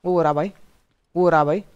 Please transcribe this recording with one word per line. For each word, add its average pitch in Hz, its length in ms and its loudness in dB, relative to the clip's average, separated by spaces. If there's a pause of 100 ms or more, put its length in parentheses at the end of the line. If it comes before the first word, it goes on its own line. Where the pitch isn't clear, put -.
वो 175 180 0
रहा 151 100 0
भाई, 160 200 -4 (640)
वो 180 120 2
रहा 156 160 2
भाई 165 200 -4 (120)